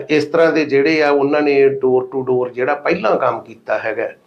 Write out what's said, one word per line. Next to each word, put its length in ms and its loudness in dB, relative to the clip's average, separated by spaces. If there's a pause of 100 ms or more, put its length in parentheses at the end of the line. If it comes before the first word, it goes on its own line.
ਇਸ 160 0
ਤਰ੍ਹਾਂ 260 2
ਦੇ 140 0
ਜਿਹੜੇ 380 2
ਆ, 60 2
ਉਹਨਾਂ 320 2
ਨੇ 260 4
door 340 2
to 200 -8 (100)
door 180 0
ਜਿਹੜਾ 260 -4
ਪਹਿਲਾਂ 400 -2
ਕੰਮ 240 -2
ਕੀਤਾ 400 -8
ਹੈਗਾ, 300 -6 (180)